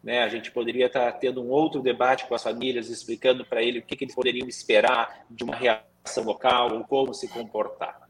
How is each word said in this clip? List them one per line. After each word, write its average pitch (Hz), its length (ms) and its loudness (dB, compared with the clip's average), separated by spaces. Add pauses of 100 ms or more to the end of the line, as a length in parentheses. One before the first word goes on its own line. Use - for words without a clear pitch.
né? 120 200 0
A 110 60 2
gente 113 220 -8
poderia 123 400 0
tá 123 220 2
tendo 127 300 -2
um 120 60 -6
outro 147 320 2
debate 127 460 2
com 120 80 -2
as 113 80 -4
famílias, 120 460 -4
explicando 120 560 0
pra 117 180 -2
ele 120 160 0
o 113 40 -8
que, - 120 -12
que - 100 -6
eles 127 100 -12
poderiam 127 340 -2
esperar 117 800 2
de 113 140 -10
uma 120 100 -6
reação 120 720 -2
local 120 500 2
ou 113 100 -6
como 135 300 0
se - 140 -10
comportar 107 800 -8